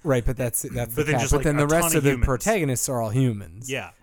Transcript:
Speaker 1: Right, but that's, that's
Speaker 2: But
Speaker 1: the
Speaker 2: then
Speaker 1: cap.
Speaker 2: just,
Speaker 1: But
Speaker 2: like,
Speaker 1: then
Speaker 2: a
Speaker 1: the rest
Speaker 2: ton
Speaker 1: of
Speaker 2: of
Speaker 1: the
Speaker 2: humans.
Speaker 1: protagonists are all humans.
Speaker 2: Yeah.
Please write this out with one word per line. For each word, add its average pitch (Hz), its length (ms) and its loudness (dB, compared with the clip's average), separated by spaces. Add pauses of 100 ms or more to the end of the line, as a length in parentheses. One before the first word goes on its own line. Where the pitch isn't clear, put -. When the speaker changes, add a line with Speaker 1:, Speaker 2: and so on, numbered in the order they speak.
Speaker 1:
Right, 127 200 2
but 123 120 0
that's, 123 260 -4
that's 120 320 -6
Speaker 2:
But - 20 -6
Speaker 1:
the 151 80 0
Speaker 2:
then 147 100 0
Speaker 1:
cap. 123 80 2
Speaker 2:
just, 113 100 0
Speaker 1:
But - 60 2
Speaker 2:
like, - 60 -2
Speaker 1:
then 147 120 2
Speaker 2:
a 147 40 2
Speaker 1:
the 147 60 4
rest 165 220 2
Speaker 2:
ton 160 40 0
Speaker 1:
of 160 40 2
Speaker 2:
of 143 80 2
Speaker 1:
the 143 60 6
Speaker 2:
humans. 123 160 0
Speaker 1:
protagonists 170 640 0
are 120 100 -2
all 110 100 -2
humans. 113 600 -2
Speaker 2:
Yeah. 110 200 -8 (120)